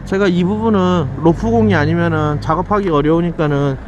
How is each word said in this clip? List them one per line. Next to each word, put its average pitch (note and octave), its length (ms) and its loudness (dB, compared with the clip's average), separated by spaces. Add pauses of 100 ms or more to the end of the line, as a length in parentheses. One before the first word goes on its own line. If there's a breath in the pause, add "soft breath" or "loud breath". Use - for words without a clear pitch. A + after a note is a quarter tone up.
제가 G3 240 0
이 F3+ 160 2
부분은 F3+ 800 0
로프공이 G#3+ 500 2
아니면은 D#3 680 0
작업하기 F#3 480 -2
어려우니까는 D3+ 880 0 (100)